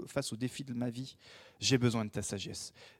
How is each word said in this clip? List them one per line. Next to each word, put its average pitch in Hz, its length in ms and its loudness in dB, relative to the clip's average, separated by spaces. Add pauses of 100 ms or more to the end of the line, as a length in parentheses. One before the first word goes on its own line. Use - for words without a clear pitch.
face - 260 -2
aux 113 40 -4
défis 127 280 -4
de 135 80 -8
ma 120 180 -2
vie, 127 260 -8 (440)
j'ai 104 160 8
besoin 117 280 4
de 107 60 -4
ta 101 120 -2
sagesse. - 500 -6 (280)